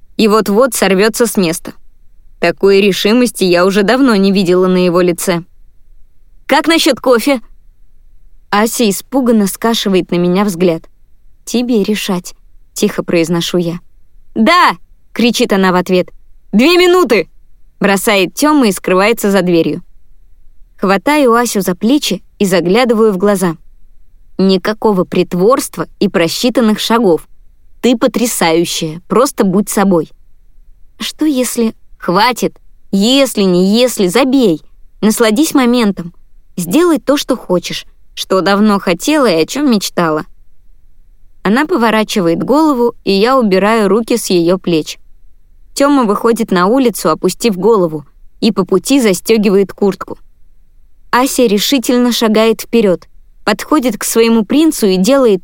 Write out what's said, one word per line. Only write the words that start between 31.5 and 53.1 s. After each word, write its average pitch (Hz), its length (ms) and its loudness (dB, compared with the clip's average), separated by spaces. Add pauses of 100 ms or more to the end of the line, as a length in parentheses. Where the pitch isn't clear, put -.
Хватит! 202 520 0 (340)
Если 233 500 2
не 190 380 2
если, 240 260 0
забей! 240 560 2 (380)
Насладись 220 540 2
моментом! 233 600 0 (420)
Сделай 269 440 0
то, 277 160 0
что 269 200 -4
хочешь, - 480 -6 (300)
что - 280 -2
давно 202 360 2
хотела 262 480 -2
и 165 160 0
о - 20 -2
чем 277 260 -2
мечтала. 170 540 -2 (1160)
Она 247 240 0
поворачивает 214 760 -2
голову, 254 580 0
и 190 100 -2
я 226 240 2
убираю 208 520 0
руки 226 280 0
с - 140 -6
ее 175 280 2
плеч. 160 400 -4 (760)
Тема 277 300 2
выходит 214 480 -2
на 180 140 2
улицу, 233 440 0
опустив 185 460 -2
голову, 175 500 0 (340)
и 220 120 0
по 190 120 -2
пути 190 360 0
застегивает 202 720 0
куртку. - 460 -6 (920)
Ася 247 360 2
решительно 247 640 0
шагает 220 480 0
вперед, 208 480 0 (360)